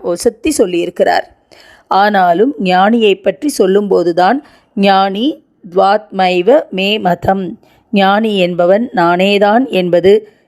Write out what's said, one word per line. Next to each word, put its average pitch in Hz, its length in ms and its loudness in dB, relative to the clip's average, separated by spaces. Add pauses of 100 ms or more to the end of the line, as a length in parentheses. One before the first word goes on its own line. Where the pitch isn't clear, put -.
ஒசத்தி 214 500 -4
சொல்லியிருக்கிறார். 180 720 -2 (640)
ஆனாலும் 196 720 2
ஞானியை 196 580 0
பற்றி 233 360 -4
சொல்லும்போதுதான், 190 800 0 (360)
"ஞானி 196 680 -2 (320)
துவாத்மைவ 190 920 0
மே 196 300 -4
மதம்", 190 600 -4 (320)
ஞானி 202 460 0
என்பவன் 180 560 0
நானேதான் 202 760 0
என்பது 185 600 0 (200)